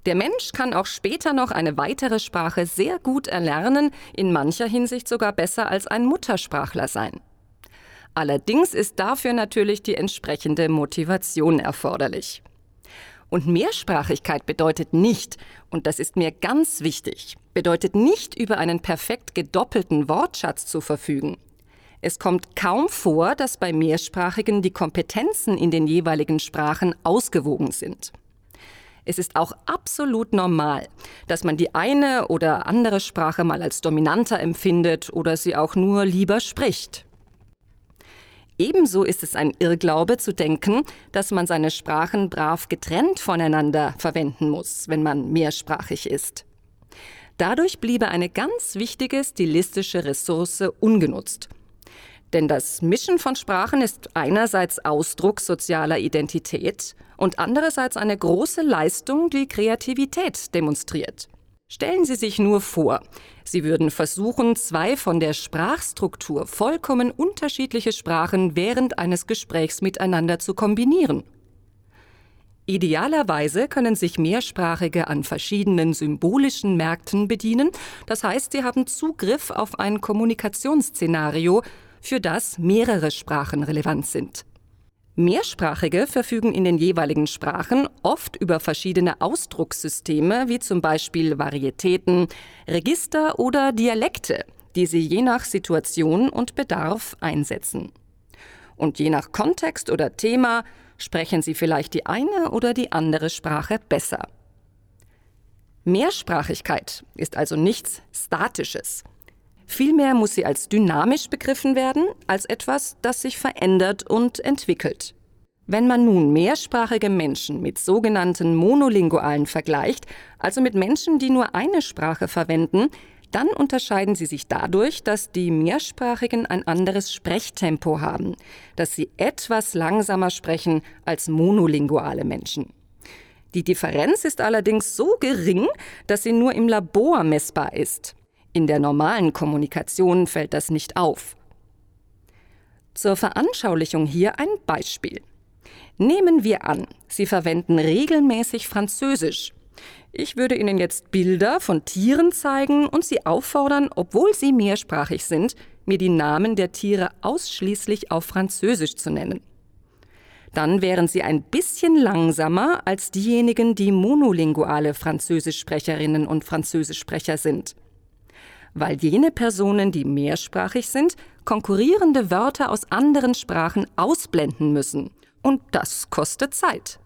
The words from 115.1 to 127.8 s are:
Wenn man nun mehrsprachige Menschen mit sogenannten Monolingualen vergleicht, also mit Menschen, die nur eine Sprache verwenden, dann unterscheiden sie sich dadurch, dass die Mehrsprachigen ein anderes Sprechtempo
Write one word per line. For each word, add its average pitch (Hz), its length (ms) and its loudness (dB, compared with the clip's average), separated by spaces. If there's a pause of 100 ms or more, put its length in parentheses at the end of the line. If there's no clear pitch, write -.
Wenn 226 220 2
man 240 160 6
nun 175 280 6
mehrsprachige 220 800 2
Menschen 151 500 -2
mit 170 160 -6
sogenannten 180 800 2
Monolingualen 165 920 4
vergleicht, 156 600 -2 (320)
also 190 220 -2
mit 247 140 2
Menschen, 269 440 2
die 262 120 0
nur 254 260 2
eine 311 260 0
Sprache 160 460 -4
verwenden, 165 600 2 (440)
dann 262 160 2
unterscheiden 214 640 0
sie 165 120 -4
sich 151 200 -8
dadurch, 208 560 0
dass - 300 -2
die 180 180 0
Mehrsprachigen 233 960 0
ein - 220 -4
anderes 185 440 0
Sprechtempo 160 880 -2